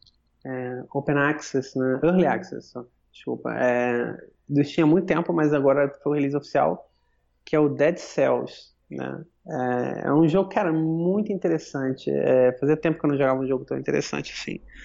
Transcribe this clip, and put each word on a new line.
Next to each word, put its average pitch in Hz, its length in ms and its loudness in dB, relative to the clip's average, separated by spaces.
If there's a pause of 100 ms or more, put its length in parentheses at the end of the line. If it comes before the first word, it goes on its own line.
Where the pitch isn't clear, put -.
(440)
é, 127 380 -8 (100)
Open 143 260 0
Access, 143 600 -2
né? 131 240 0
Early 170 240 4
Access, 113 440 -4
só. 123 140 -12 (280)
Desculpa. 123 420 -8
É, 120 600 0 (340)
do 143 140 2
Steam 151 240 2
há 151 40 6
muito 180 160 4
tempo, 170 260 -2
mas 151 220 2
agora 139 340 4 (140)
foi 147 100 0
o - 20 0
release 143 220 0
oficial, 143 540 -2 (540)
que - 120 -2
é - 20 4
o 151 100 4
Dead 143 280 2
Cells, 131 800 -2 (160)
né? - 340 -8 (240)
É, 127 600 -4
é 139 40 2
um 160 160 6
jogo, 190 220 2
cara, 190 220 0
muito 170 600 -2
interessante. 151 800 -4
É, 131 480 4
fazia 151 180 2
tempo 156 220 -2
que - 80 -2
eu 147 40 2
não 143 60 0
jogava 135 240 2
um 135 60 -4
jogo 135 180 -2
tão 135 140 -6
interessante 143 540 -4
assim. - 280 -10 (240)